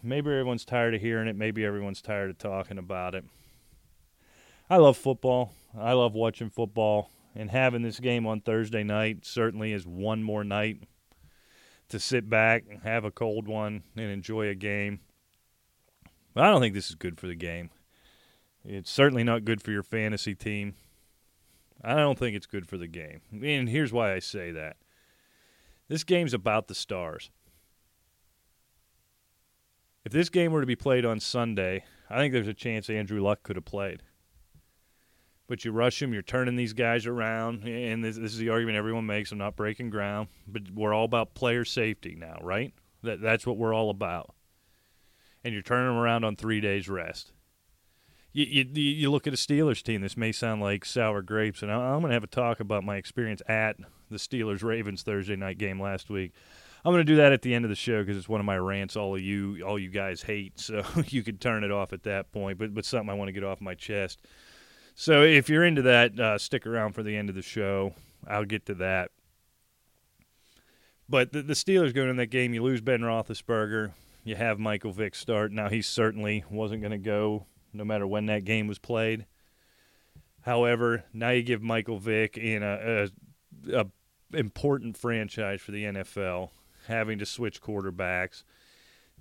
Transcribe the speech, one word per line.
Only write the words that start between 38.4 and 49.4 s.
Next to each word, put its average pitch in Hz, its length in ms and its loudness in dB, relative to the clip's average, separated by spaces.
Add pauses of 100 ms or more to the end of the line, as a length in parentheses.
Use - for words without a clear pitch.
argument 113 300 2
everyone 113 280 -2
makes. 104 240 -2
I'm 107 80 -8
not 101 200 -4
breaking 107 320 -4
ground, 104 400 -4 (180)
but 98 260 -10
we're 107 200 2
all 110 100 4
about 113 300 2
player 120 320 2
safety 107 520 -2
now, 80 240 -14
right? 95 320 -2 (300)
That, 107 180 -6
that's 110 240 2
what 120 120 -2
we're 113 160 2
all 110 160 2
about. 98 440 -4 (1080)
And 120 100 -4
you're 101 80 -4
turning 123 280 2
them 120 80 2
around 117 260 4
on 107 140 0
three 107 240 0
days 101 260 0
rest. 85 460 -8 (960)
You, 143 140 2
you, 135 360 0
you 143 300 2
look 147 160 2
at 139 60 -2
a 123 40 -2
Steelers 147 460 2